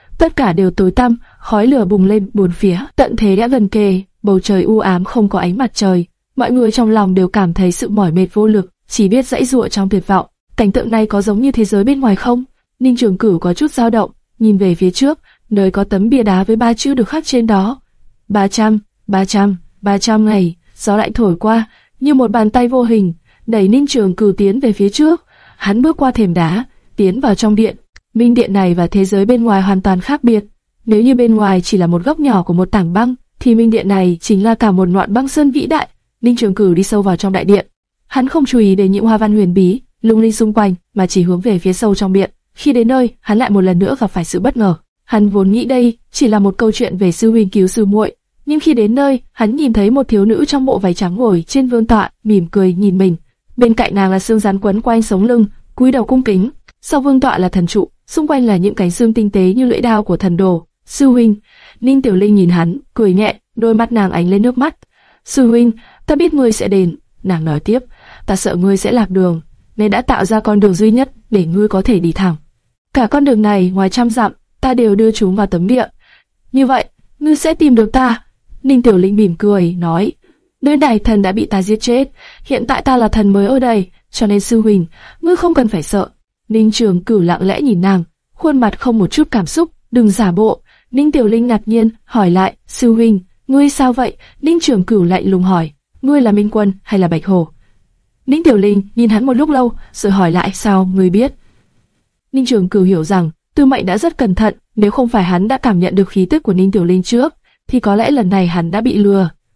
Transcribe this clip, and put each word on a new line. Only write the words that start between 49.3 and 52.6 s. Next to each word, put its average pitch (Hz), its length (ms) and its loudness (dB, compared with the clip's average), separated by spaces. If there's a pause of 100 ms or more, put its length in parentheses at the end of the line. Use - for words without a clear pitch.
hắn 220 240 -2
nhìn 285 180 0
thấy 208 180 2
một 269 160 0
thiếu 202 180 2
nữ 220 200 0
trong 269 200 -2
bộ 262 140 0
váy 185 140 0
trắng 180 220 -4
ngồi 202 320 0
trên 269 200 0
vương 233 180 0
tọa, 220 260 0 (120)
mỉm 202 280 0
cười 190 220 2